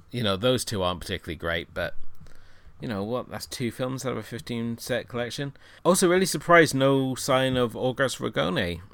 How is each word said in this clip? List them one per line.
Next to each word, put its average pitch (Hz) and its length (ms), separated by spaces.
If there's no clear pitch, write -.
you 120 120
know, 98 160
those 123 260
two 98 180
aren't 90 180
particularly 90 360
great, 85 380
but, 87 200
you 139 80
know 101 160
what, 117 260
that's 107 160
two 120 240
films 131 340
out 123 80
of 117 60
a 110 40
fifteen 117 560
set - 300
collection. 123 460
Also 180 240
really 185 180
surprised 165 480
no 135 400
sign 131 420
of 120 200
August 123 420
Ragone 123 600